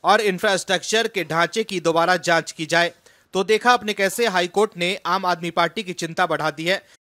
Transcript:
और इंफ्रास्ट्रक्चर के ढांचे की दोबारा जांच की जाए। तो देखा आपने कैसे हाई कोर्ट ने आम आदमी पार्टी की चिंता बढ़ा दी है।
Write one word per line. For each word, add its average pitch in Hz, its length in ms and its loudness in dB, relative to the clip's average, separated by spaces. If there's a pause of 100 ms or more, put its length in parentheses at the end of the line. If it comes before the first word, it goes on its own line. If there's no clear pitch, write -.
और 202 200 4
इंफ्रास्ट्रक्चर 196 840 0
के 196 160 -4
ढांचे 165 400 0
की 190 160 -4
दोबारा 170 400 2
जांच 165 320 0
की 160 140 -8
जाए। 170 260 0 (420)
तो - 100 0
देखा 214 280 2
आपने 226 220 2
कैसे 202 340 0
हाई 180 220 0
कोर्ट 202 280 0
ने 175 200 -2 (100)
आम 185 180 0
आदमी 175 260 -2
पार्टी 175 320 0
की 180 120 -10
चिंता 170 300 -2
बढ़ा 156 260 -2
दी 160 140 -10
है। 185 160 0 (340)